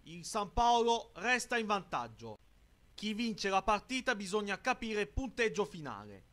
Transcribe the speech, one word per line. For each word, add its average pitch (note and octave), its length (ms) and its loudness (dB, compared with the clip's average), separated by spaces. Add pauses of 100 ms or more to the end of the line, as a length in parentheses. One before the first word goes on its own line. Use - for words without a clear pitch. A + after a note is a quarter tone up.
Il E3 220 -14
San G#3 280 -4
Paolo A#3 640 4
resta A#3+ 420 0
in A3 80 0
vantaggio. A#2 720 -4 (560)
Chi G#3 180 -4
vince G#3+ 360 -2
la F#3+ 140 4
partita A#3+ 520 0
bisogna G3+ 460 -2
capire A3 420 -2
il G3+ 60 -2
punteggio A3+ 560 0
finale. G#2 680 -10